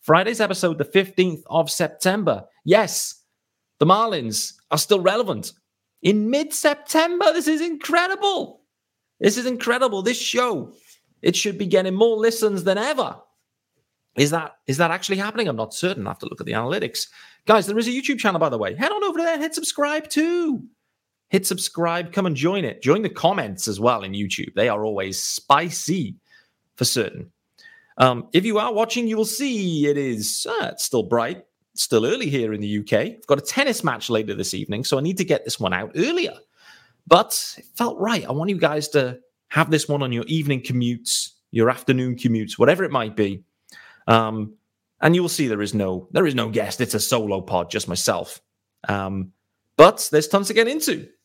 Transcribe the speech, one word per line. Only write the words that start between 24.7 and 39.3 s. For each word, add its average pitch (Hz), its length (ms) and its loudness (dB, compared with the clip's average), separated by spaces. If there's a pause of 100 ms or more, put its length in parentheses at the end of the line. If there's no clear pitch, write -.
always 98 360 -4
spicy 156 920 -2 (640)
for 127 80 0
certain. - 440 -4 (680)
Um, 123 340 4
if 185 140 2
you 214 140 0
are 233 120 -2
watching, 226 340 0
you 220 120 -2
will 214 80 2
see 202 640 -2
it 143 100 2
is, 120 520 -4
uh, 453 220 -4
it's - 140 -8
still 117 180 0
bright, 117 400 -2 (320)
still 113 300 2
early 208 240 0
here 117 240 -2
in 104 80 -6
the 104 60 -4
U 104 160 -2
K. 123 340 0
I've - 100 -20
got 143 120 4
a - 20 -12
tennis 262 420 -2
match 123 260 -4
later 110 240 0
this 101 200 -6
evening, 104 320 -6
so 139 120 0
I 131 40 0
need 180 160 -2
to 185 80 0
get - 180 0
this - 160 -8
one 92 140 -2
out 98 240 -4
earlier. 330 380 -2 (720)
But - 500 4
it - 80 -20 (100)
felt 240 220 -4
right. 202 280 0
I - 60 -6
want 160 200 -2
you 190 60 0
guys 151 320 0
to 127 300 0 (280)